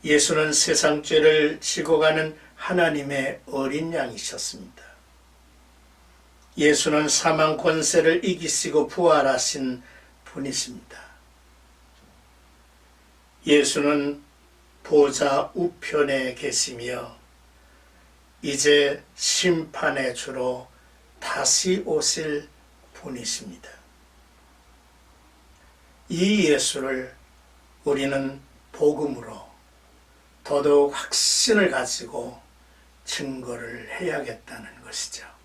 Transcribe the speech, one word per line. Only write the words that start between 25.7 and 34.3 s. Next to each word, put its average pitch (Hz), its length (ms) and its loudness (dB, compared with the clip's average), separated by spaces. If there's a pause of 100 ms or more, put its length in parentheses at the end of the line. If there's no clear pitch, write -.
이 185 420 4
예수를 131 640 -2 (720)
우리는 139 540 -2 (320)
복음으로 135 760 -2 (960)
더더욱 143 520 4
확신을 - 760 2
가지고 120 680 -6 (640)
증거를 120 960 -10
해야겠다는 - 840 -8